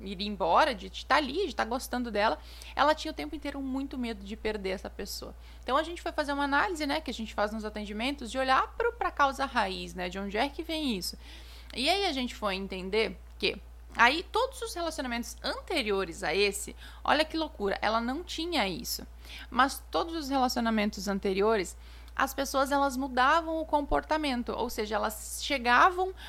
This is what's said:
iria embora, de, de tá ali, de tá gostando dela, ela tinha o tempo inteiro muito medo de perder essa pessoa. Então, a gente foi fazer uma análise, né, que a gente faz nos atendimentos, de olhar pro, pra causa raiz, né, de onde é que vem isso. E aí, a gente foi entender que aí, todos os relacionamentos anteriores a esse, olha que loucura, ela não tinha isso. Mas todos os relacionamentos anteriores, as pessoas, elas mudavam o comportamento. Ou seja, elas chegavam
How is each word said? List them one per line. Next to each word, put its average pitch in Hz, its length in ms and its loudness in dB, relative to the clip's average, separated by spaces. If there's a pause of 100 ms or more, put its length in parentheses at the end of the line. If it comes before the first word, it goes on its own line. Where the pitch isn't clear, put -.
iria 196 260 -6
embora, 208 480 4
de, 190 140 -10
de - 160 -10
tá 262 120 4
ali, 311 300 2
de 247 80 -6
tá 226 100 2
gostando 247 460 -2
dela, 214 280 4 (360)
ela 294 200 6
tinha 311 180 -4
o - 20 -14
tempo 302 220 -6
inteiro 285 240 -6
muito 269 380 -4
medo 226 260 -4
de 202 120 -8
perder 208 340 -2
essa 196 180 -4
pessoa. - 460 -10 (280)
Então, 254 140 2
a 311 60 4
gente 339 180 -8
foi - 120 -4
fazer 285 200 0
uma 285 120 0
análise, 285 420 2
né, 285 140 0
que 302 100 -6
a 220 40 -6
gente 220 200 -6
faz 208 180 2
nos 220 120 -4
atendimentos, 214 680 -4
de 254 80 -2
olhar 262 280 4 (100)
pro, 466 180 2
pra 359 160 -2
causa 277 340 2
raiz, 190 500 -2
né, 180 140 -4
de 180 100 -6
onde 202 200 -2
é 262 100 4
que 330 140 -8
vem 311 340 -2
isso. - 220 -6 (560)
E 262 140 0
aí, 392 180 4
a 339 60 2
gente 247 220 -2
foi 202 200 0
entender 190 640 0 (200)
que - 220 0 (360)
aí, 240 280 6
todos 508 380 0
os 453 120 -6
relacionamentos 269 680 -4
anteriores 214 800 -2
a 165 120 0
esse, 196 400 2 (280)
olha 294 220 4
que 311 120 -4
loucura, 247 440 -2
ela 226 200 2
não 262 240 -2
tinha 320 420 0
isso. 175 400 -6 (440)
Mas 269 400 4
todos 330 240 0
os 302 140 -4
relacionamentos 226 800 2
anteriores, 196 680 2 (380)
as 269 200 2
pessoas, 269 360 2
elas 277 260 4
mudavam 285 640 4
o 311 40 -2
comportamento. 294 840 0
Ou - 180 0
seja, 214 280 -2
elas 214 460 -2
chegavam 294 720 4 (160)